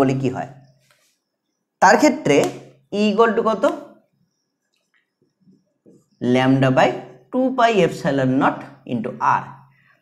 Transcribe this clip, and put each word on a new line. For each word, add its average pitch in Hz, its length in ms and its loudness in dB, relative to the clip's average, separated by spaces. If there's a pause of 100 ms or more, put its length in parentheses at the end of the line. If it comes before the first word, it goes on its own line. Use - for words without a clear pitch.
বলি 135 220 2
কি 131 120 0
হয়। 85 160 -10 (1300)
তার 202 200 6
ক্ষেত্রে 147 340 2 (640)
E - 100 0
equal 220 280 2
to 233 120 -2
কত? 220 160 -4 (2750)
Lambda 131 340 2 (100)
by 190 100 4 (420)
two 262 160 -2 (100)
pi 233 140 2 (160)
epsilon 139 440 -2 (100)
naught - 180 -2 (340)
into 113 180 -6 (300)
R। - 40 -14 (580)